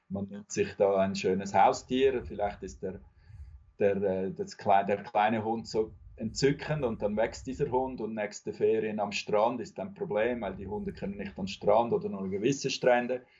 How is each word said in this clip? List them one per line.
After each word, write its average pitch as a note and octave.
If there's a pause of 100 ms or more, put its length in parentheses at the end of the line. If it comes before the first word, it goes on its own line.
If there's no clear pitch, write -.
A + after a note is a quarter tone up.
man G2
nimmt G2+
sich -
da G2
ein G2
schönes G2
Haustier, B2+
vielleicht G2+
ist F#2+
der, F#2+ (760)
der, G2+
äh, F#2+
das F#2+
klei-, G2+
der G2+
kleine G#2+
Hund A2+
so A2 (240)
entzückend C#3+
und A2
dann G#2
wächst A2+
dieser C3
Hund B2+
und A2
nächste G#2
Ferien G#2+
am G#2
Strand A2
ist -
ein G2
Problem, A#2
weil F#2+
die G2
Hunde G2+
können G2+
nicht G3
am F#3+
Strand A2+
oder G2+
nur G2
gewisse A#2
Strände, B2 (180)